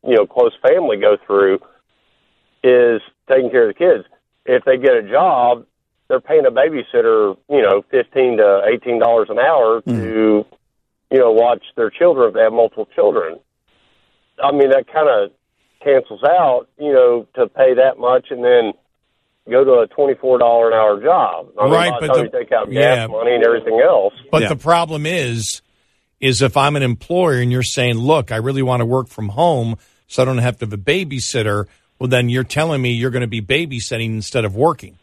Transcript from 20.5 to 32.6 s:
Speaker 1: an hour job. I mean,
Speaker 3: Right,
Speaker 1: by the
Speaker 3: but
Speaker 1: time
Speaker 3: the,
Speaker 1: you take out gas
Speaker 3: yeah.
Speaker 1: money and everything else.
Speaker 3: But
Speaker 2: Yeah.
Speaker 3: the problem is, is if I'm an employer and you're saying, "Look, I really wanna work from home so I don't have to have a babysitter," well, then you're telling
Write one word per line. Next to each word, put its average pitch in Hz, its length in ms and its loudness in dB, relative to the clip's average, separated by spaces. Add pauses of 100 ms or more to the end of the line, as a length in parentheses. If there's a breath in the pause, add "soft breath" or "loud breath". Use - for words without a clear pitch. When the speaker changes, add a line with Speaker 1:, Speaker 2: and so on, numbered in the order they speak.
Speaker 1:
an 113 80 2
hour 107 260 2
job. 117 560 -2
I 104 100 -2
mean, - 60 2
Speaker 3:
Right, 175 200 2
Speaker 1:
by 120 80 -8
the - 80 -6
Speaker 3:
but 131 60 2
Speaker 1:
time 123 100 0
Speaker 3:
the, 120 140 -8
Speaker 1:
you 120 60 -6
take - 80 -6
out 110 200 -2
gas 123 240 2
Speaker 3:
yeah. 113 100 -6
Speaker 1:
money 113 300 -2
and 117 80 2
everything 117 360 0
else. 131 340 2 (180)
Speaker 3:
But 156 100 0
Speaker 2:
Yeah. - 60 -2
Speaker 3:
the 156 80 -4
problem 156 500 -2
is, 123 560 -6 (560)
is 127 240 -2
if 127 140 0
I'm 147 180 0
an 143 80 -2
employer 139 580 -2
and 123 120 -2
you're 127 100 -2
saying, 123 360 -4
"Look, 127 340 0
I 110 60 -4
really 135 240 -4
wanna 123 220 -2
work 123 220 -2
from 107 220 -10
home 120 480 -2 (320)
so - 140 -4
I - 20 2
don't 127 140 -2
have 120 200 -2
to 120 60 -8
have 104 80 -10
a 107 40 -10
babysitter," 117 920 -4 (340)
well, 127 80 -4
then 123 200 0
you're 127 140 -2
telling 147 400 -4